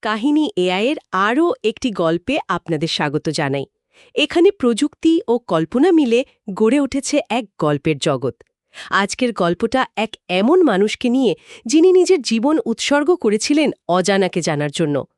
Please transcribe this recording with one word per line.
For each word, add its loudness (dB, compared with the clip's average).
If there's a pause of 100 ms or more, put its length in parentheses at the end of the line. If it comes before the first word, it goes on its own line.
কাহিনী 0
এআই 0
এর -2 (140)
আরও 0 (100)
একটি -2
গল্পে -2
আপনাদের -4
স্বাগত -4
জানাই। -4 (500)
এখানে 2
প্রযুক্তি 0
ও 0
কল্পনা 0
মিলে 2 (240)
গড়ে 2
উঠেছে -2
এক -4 (160)
গল্পের -2
জগৎ। -4 (560)
আজকের -2
গল্পটা -2 (100)
এক -4 (200)
এমন 2
মানুষকে 0
নিয়ে, 0 (300)
যিনি 4
নিজের 4
জীবন 0
উৎসর্গ 0
করেছিলেন 0 (160)
অজানাকে 0
জানার -2
জন্য। -2 (120)